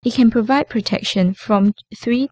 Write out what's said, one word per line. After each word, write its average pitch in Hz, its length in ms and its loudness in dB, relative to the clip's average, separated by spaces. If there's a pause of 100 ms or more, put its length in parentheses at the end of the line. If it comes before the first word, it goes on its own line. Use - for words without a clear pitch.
It 240 120 -2
can 233 160 4
provide 247 400 0
protection 196 640 -2
from 202 400 0 (200)
three 247 380 -2